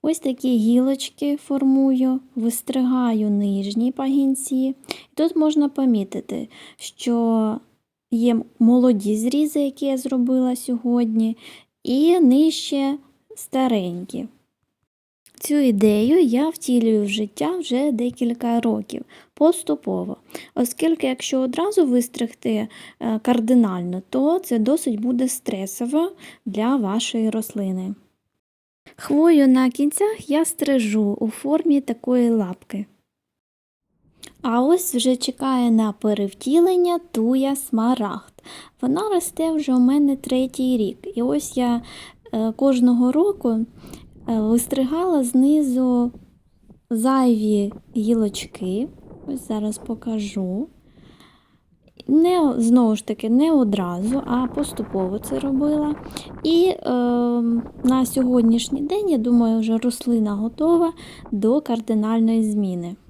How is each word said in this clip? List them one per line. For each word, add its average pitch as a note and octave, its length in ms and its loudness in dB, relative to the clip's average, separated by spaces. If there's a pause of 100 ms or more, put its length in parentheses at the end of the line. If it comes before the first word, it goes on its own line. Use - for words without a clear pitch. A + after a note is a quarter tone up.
Ось D#4+ 160 -2
такі B3+ 380 -2
гілочки C4 800 0
формую, C4+ 840 2 (140)
вистригаю A#3 960 0
нижні G3+ 600 -2
пагінці. C4+ 800 0 (400)
Тут D#4+ 220 0
можна D4+ 320 2
помітити, A3 800 -2 (280)
що A3+ 840 -2 (500)
є A#3 260 2 (220)
молоді A3+ 580 4
зрізи, C#4+ 440 0
які C#4 260 -4
я C4+ 100 0
зробила B3+ 600 0
сьогодні, A#3 800 -2 (460)
і D#4+ 380 2
нижче C#4 760 2 (380)
старенькі. G3+ 920 -4 (1120)
Цю D4 140 -4
ідею A3+ 680 4
я C4+ 280 2
втілюю A3+ 560 0
в G3+ 40 -4
життя A3 500 -4
вже C#4+ 340 -2
декілька A#3+ 680 -2
років, G#3+ 440 -4 (300)
поступово. C#4+ 840 -2 (380)
Оскільки, D4+ 520 -2
якщо C4 340 -2
одразу E4 460 0
вистригти, A#3 840 -2 (320)
е, A3 180 -4
кардинально, G#3+ 920 0
то D4 280 0
це B3 200 -2
досить A#3+ 420 0
буде B3 280 -2
стресово B3+ 840 -4 (340)
для A3 300 -2
вашої A3 540 -2
рослини. G3 640 -6 (1000)
Хвою D4 520 4
на B3+ 220 4
кінцях D4+ 600 -2
я D#4 140 2
стрижу G#3+ 760 0
у A3+ 80 -2
формі D4 520 0
такої B3 500 0
лапки. G3+ 560 -4 (1600)
А A#3+ 200 0
ось F4 320 2
вже B3 220 2
чекає B3+ 540 0
на A3 220 4
перевтілення E4+ 1080 0 (140)
туя C4 440 0
смарагд. A3+ 840 -4 (380)
Вона D#4+ 280 -2
росте E4 440 -2
вже D4 220 0
у B3+ 40 4
мене C#4 380 4
третій B3+ 600 -2
рік. G#3 220 -2 (160)
І A#3+ 80 -2
ось C#4+ 340 -2
я, A#3+ 260 0 (500)
е, A3 200 -2
кожного B3 600 2
року, C#4+ 540 0 (600)
е, A3+ 120 0
вистригала C4 840 0
знизу B3+ 880 2 (800)
зайві A3 800 2 (240)
гілочки. G#3+ 920 -2 (380)
Ось C#4 220 -10
зараз G#3+ 300 -4
покажу. G#3+ 880 -6 (1400)
Не, D#4+ 500 4
знову A#3 380 4
ж - 100 -10
таки, A3 240 -4
не D4 220 4
одразу, G#3 760 0
а B3+ 200 -2
поступово G3+ 720 -4
це C4+ 200 -6
робила. D4 560 0 (480)
І, E4 240 2
е, - 240 -2 (920)
на B3+ 220 2
сьогоднішній B3 760 2
день, F#4 300 -2
я C#4 80 2
думаю, A#3 420 2
вже A3 180 0
рослина A#3 560 -2
готова E4 580 0 (400)
до A3 280 2
кардинальної A3+ 880 0
зміни. F#3 460 -4 (140)